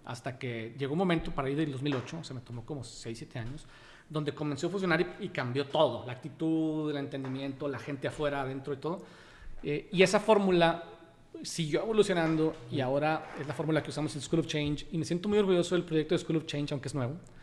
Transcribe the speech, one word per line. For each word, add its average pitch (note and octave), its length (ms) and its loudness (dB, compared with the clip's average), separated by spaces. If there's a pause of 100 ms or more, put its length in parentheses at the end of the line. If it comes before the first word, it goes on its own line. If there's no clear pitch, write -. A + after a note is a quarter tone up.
hasta B2+ 340 -10
que A#2 400 -6
llegó C#3 140 -2
un D#3 60 0
momento F3 340 2
para C3+ 180 -2
ir C#3 60 -2
del D3+ 140 0
dos C3 120 -4
mil C#3+ 120 0
ocho, C3+ 240 -4
o D#3+ 60 -10
sea, C3 100 -12
me B2 60 -8
tomó A#2+ 240 -12
como C#3+ 180 -8
seis, - 360 -10
siete D3 200 -12
años, A#2 280 -8 (420)
donde D3+ 260 -2
comenzó D3 320 -2
a F3 40 0
funcionar F3+ 300 2 (200)
y, G#3 60 -6
y - 20 -4
cambió C3+ 380 -2
todo, B2+ 380 2
la B2 100 -8
actitud, D#3 760 -2
el D3 60 -2
entendimiento, C#3 720 -4
la C3+ 100 -4
gente C#3 300 -4
afuera, C#3+ 320 -2
adentro C3+ 320 -4
y C3 60 -6
todo. E3+ 240 -4 (600)
Eh, D3 300 -4
y E3+ 100 8
esa F#3+ 160 6
fórmula F#3 680 6 (600)
siguió D#3 380 0
evolucionando E3+ 760 4 (160)
y C#3+ 80 0
ahora C#3+ 600 0
es C#3 60 -8
la C#3+ 80 -4
fórmula D3+ 300 2
que - 60 -8
usamos D3 260 -4
en C#3+ 40 -6
School E3 200 0
of D#3+ 80 0
Change. D3 420 -2
Y F3 80 -2
me D3+ 60 0
siento F3 240 -2
muy G#3 100 6
orgulloso F3+ 380 4
del E3+ 80 2
proyecto D#3 320 2
de - 20 4
School E3 200 0
of - 80 -6
Change, D3 260 -4
aunque C#3 160 -4
es B2+ 80 -8
nuevo, C3 180 -2 (280)